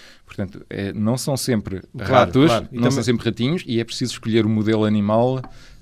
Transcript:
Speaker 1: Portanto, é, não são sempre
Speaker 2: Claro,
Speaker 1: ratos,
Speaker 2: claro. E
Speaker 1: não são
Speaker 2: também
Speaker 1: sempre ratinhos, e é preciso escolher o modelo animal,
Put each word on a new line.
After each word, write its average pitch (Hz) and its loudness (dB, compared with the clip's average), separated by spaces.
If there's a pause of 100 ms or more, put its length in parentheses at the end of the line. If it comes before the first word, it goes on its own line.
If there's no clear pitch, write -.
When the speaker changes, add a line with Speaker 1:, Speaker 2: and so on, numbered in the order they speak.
(260)
Speaker 1:
Portanto, - -10
é, 98 -6
não 110 0
são 135 -4
sempre 101 -4 (160)
Speaker 2:
Claro, 123 -2
Speaker 1:
ratos, 123 6
Speaker 2:
claro. 113 2
E - -12
Speaker 1:
não 117 -2
são 127 4
Speaker 2:
também 139 -2
Speaker 1:
sempre 117 0
ratinhos, 120 -2
e 117 -2
é 117 -2
preciso 117 -6
escolher 113 0
o 110 2
modelo 107 2
animal, 110 2 (400)